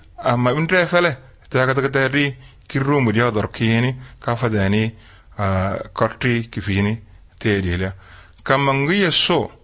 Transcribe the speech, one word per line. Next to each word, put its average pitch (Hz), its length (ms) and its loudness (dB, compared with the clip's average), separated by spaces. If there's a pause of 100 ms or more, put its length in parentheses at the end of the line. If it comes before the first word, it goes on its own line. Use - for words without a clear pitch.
(180)
amma 123 360 0
untre 165 340 0
fele 175 300 2 (320)
taga 131 260 2
taga 135 140 0
tari 135 460 0 (320)
kirru 139 340 0
mu 113 100 4
dia 120 200 2
dor 104 200 -2
kini 117 440 0 (240)
ka 120 160 -4
fadani, 110 600 0 (420)
ah, 95 400 -2 (160)
kotri 117 560 -2
kifini 101 480 -2 (420)
te 101 220 0
dilia. 92 320 -2 (500)
Kamangu 139 500 0
Yesu 170 560 0 (140)